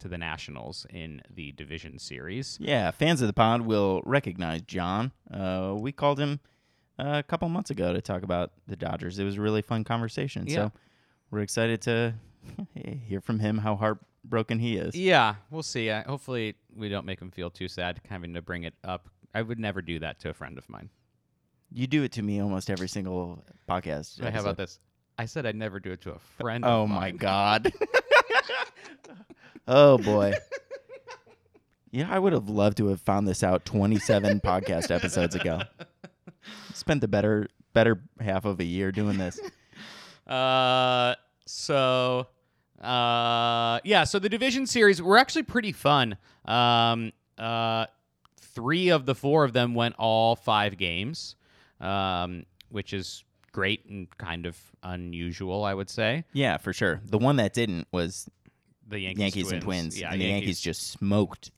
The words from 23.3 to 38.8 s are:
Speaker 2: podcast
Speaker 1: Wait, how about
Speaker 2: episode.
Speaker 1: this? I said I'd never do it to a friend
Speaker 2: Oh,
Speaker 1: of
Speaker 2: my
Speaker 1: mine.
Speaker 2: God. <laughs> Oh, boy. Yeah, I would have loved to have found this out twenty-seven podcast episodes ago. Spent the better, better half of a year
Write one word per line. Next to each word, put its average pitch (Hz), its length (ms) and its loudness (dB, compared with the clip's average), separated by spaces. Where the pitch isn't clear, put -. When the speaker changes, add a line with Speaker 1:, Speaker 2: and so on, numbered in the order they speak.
Speaker 2:
podcast 87 540 -6
Speaker 1:
Wait, 117 100 -4
how 110 80 -2
about 101 100 -2
Speaker 2:
episode. 95 120 -4
Speaker 1:
this? - 180 -12
I 117 60 -6
said 123 220 -6
I'd 107 100 -2
never 107 240 -6
do 92 120 -8
it 90 100 -10
to 92 100 -10
a - 60 -16
friend 120 480 -6
Speaker 2:
Oh, 117 160 6
Speaker 1:
of 107 80 2
Speaker 2:
my 101 100 0
Speaker 1:
mine. 90 160 -4
Speaker 2:
God. 101 600 2
<laughs> - 40 -8
Oh, 139 300 10
boy. 101 360 4
Yeah, 147 200 -2
I 190 80 2
would 190 140 4
have 113 160 2
loved 104 300 4
to 104 100 4
have 98 120 0
found 101 260 2
this 92 160 0
out 92 220 4
twenty-seven 101 760 4
podcast 92 540 0
episodes 85 400 0
ago. 85 280 -2
Spent 147 260 0
the 107 80 2
better, 104 400 4
better 113 280 6
half 95 240 0
of 98 160 0
a 90 40 -2
year 95 280 0